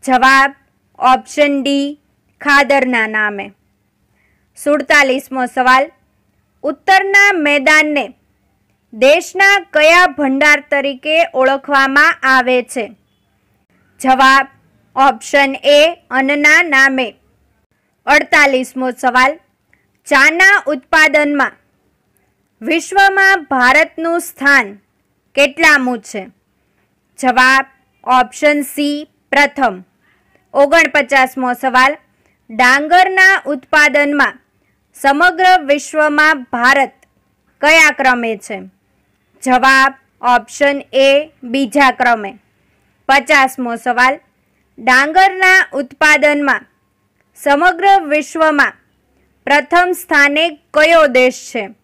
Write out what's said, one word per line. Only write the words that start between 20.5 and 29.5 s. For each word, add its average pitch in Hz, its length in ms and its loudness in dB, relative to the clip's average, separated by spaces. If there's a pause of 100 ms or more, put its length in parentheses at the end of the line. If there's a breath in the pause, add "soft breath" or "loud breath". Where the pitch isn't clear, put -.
ઉત્પાદનમાં 294 920 -2 (1040)
વિશ્વમાં 381 880 0
ભારતનું 320 680 -2
સ્થાન 269 480 -2 (680)
કેટલામું 277 640 0
છે? - 220 -14 (960)
જવાબ 262 480 0 (380)
ઓપ્શન 254 580 0
સી, 294 460 -6 (220)
પ્રથમ. 269 460 0 (760)